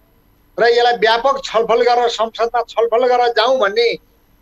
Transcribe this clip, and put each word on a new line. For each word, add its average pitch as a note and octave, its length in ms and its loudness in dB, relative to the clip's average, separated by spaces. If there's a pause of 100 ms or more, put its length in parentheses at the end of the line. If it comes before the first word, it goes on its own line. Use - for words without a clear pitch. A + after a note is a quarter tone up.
(580)
र G3+ 60 0
यसलाई A#3+ 280 2
व्यापक A#3 520 0
छलफल A3+ 380 0
गरेर, A#3+ 260 2
संसदमा A3+ 600 -4
छलफल A#3 380 0
गरेर B3 220 2
जाउँ A#3 300 0
भन्ने G#3 400 0 (440)